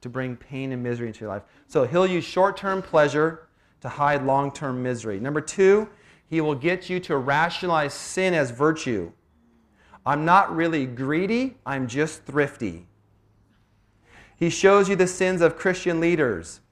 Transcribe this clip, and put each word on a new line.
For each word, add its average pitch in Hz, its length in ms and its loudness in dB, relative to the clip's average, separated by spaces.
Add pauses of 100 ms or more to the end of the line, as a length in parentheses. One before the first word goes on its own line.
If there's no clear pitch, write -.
to - 80 -14
bring 127 280 -6
pain 135 340 -10
and 123 120 -6
misery 120 260 -4
into 107 120 -14
your 107 80 -8
life. 104 140 -8 (240)
So 139 180 2
he'll 180 220 2
use 180 180 -2
short-term 190 580 0
pleasure 151 680 2 (320)
to 127 80 -12
hide 143 360 0
long-term 135 560 -2
misery. 113 380 -6
Number 143 220 -4
two, 202 480 4 (400)
he 160 120 -2
will 151 140 -2
get 170 340 -4
you 180 120 -4
to 175 160 -2
rationalize 151 800 0
sin - 400 -2
as 139 180 0
virtue. 123 580 -2 (920)
"I'm 147 200 -2
not 175 300 4
really 160 320 0
greedy, 175 800 -4
I'm 131 220 -4
just 147 360 -4
thrifty." 123 600 -4 (1500)
He 170 140 0
shows 196 380 6
you 196 60 2
the 180 140 4
sins 185 320 0
of 165 160 4
Christian 180 420 0
leaders. 147 640 0 (120)